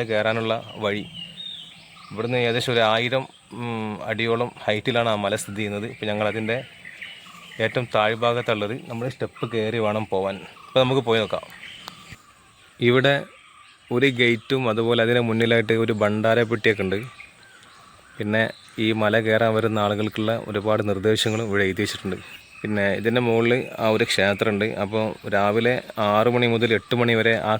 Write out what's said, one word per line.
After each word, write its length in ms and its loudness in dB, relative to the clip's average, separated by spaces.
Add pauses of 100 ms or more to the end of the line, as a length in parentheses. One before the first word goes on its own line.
കയറാനുള്ള 460 0 (300)
വഴി. 200 -2 (1080)
ഇവിടുന്ന് 340 -2
ഏകദേശം 280 0
ഒരു 80 4 (120)
ആയിരം, 280 0 (380)
ഉം, 320 -6 (180)
അടിയോളം 380 0 (160)
ഹൈറ്റിലാണ് 480 0
ആ 120 0
മല 180 0
സ്ഥിതി 180 -8
ചെയ്യുന്നത്. 320 -6
ഇപ്പം 180 -8
ഞങ്ങളതിൻ്റെ 460 -2 (1080)
ഏറ്റവും 300 -2
താഴ്ഭാഗത്തുള്ളത്. 800 0 (160)
നമ്മൾ 240 -6
സ്റ്റെപ്പ് 380 -8
കയറി 340 -2
വേണം 260 -2
പോവാൻ. 240 -2 (300)
അപ്പോൾ 180 2
നമുക്ക് 240 2
പോയി 140 4
നോക്കാം. 240 -4 (1400)
ഇവിടെ 260 4 (800)
ഒരു 140 4 (120)
ഗേറ്റും 420 2 (100)
അതുപോലെ 340 2
അതിന് 140 4 (100)
മുന്നിലായിട്ട് 440 4 (100)
ഒരു 180 0
ഭണ്ഡാരപ്പെട്ടിയൊക്കെ 840 2
ഉണ്ട്. 140 -2 (1160)
പിന്നെ 240 0 (420)
ഈ 20 2 (140)
മല 140 4 (100)
കയറാൻ 320 4
വരുന്ന 300 0
ആളുകൾക്കുള്ള 460 -2 (180)
ഒരുപാട് 400 0
നിർദ്ദേശങ്ങളും 580 0
ഇവിടെ 200 2
എഴുതി 160 -2
വെച്ചിട്ടുണ്ട്. 320 -6 (440)
പിന്നെ 240 -2 (160)
ഇതിൻ്റെ 260 2
മുകളിൽ 260 2 (320)
ആ 100 2
ഒരു 160 2
ക്ഷേത്രമുണ്ട്. 560 0 (160)
അപ്പോൾ 220 -2 (300)
രാവിലെ 400 2 (340)
ആറ് 260 4
മണി 200 4
മുതൽ 240 2
എട്ട് 220 -4
മണി 200 4
വരെ 140 4 (160)
ആ 80 2